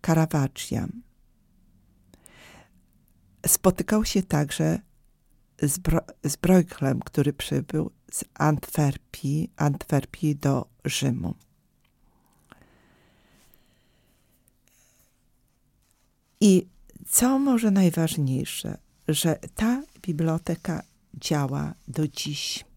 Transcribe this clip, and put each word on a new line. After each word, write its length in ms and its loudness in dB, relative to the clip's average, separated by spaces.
Caravaggia. 840 0
Spotykał 580 2
się 180 0
także 560 0
z 180 -2
Bro-, 260 0
z 120 -4
Brueglem, 640 2
który 340 -2
przybył 580 -4
z 120 -6
Antwerpii, 1200 -2
Antwerpii 800 -2
do 340 -2
Rzymu. 500 -2
I 280 6
co 320 2
może 320 2
najważniejsze, 1080 0
że 320 0
ta 260 0
biblioteka 840 -4
działa 600 -2
do 200 -2
dziś. 580 -8